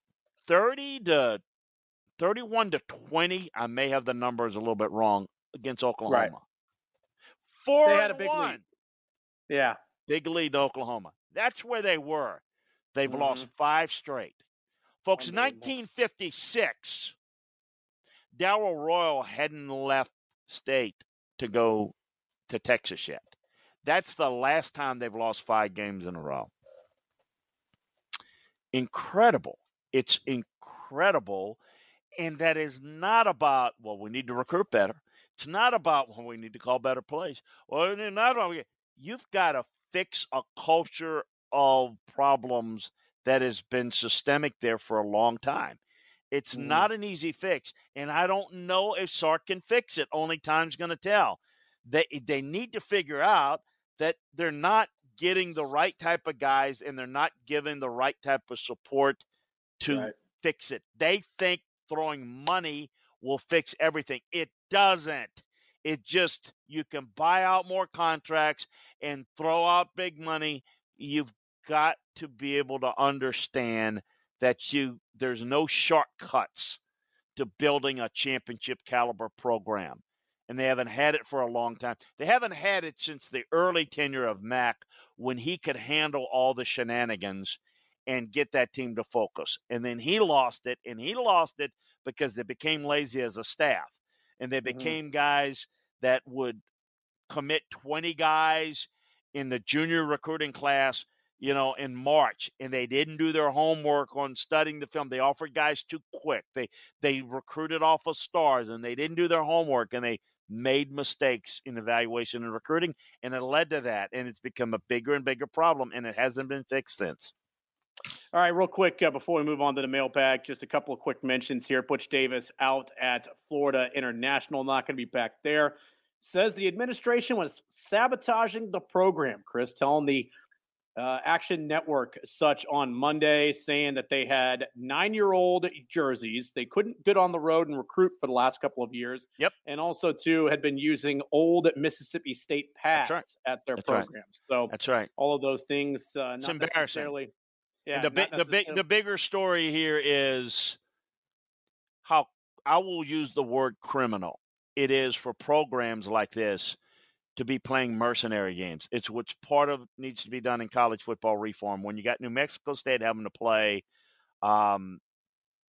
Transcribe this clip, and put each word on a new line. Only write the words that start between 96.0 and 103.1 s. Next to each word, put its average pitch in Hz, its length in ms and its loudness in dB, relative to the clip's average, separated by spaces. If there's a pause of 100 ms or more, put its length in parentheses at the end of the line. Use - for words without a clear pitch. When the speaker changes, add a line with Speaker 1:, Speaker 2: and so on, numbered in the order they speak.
Speaker 1:
that 127 240 4
would 127 360 -6 (680)
commit 151 320 -2 (100)
twenty 160 420 -6
guys 160 760 2 (440)
in 139 140 -6
the 127 120 -2
junior 160 440 0
recruiting 151 480 -4
class, 135 540 0 (340)
you 139 140 0
know, 135 220 2
in 135 200 -8
March, 135 540 2 (100)
and 131 140 -10
they 127 120 -2
didn't 147 320 -2